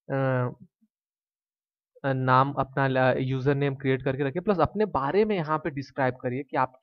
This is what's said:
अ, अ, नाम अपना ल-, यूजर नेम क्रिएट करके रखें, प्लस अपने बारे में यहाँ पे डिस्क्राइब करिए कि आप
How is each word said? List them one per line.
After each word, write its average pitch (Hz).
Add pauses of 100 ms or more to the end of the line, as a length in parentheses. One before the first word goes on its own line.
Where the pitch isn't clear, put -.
(120)
अ, 131 (1600)
अ, 135
नाम 131
अपना 135
ल-, 131
यूजर 131
नेम 139
क्रिएट 131
करके 135
रखें, 139
प्लस 185
अपने 202
बारे 160
में 214
यहाँ 156
पे 160
डिस्क्राइब 135
करिए 131
कि -
आप 127